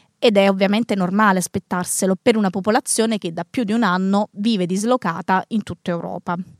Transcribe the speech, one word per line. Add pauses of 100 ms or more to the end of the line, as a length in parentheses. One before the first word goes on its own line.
(200)
Ed
è
ovviamente
normale
aspettarselo
per
una
popolazione
che
da
più
di
un
anno
vive
dislocata
in
tutta
Europa. (220)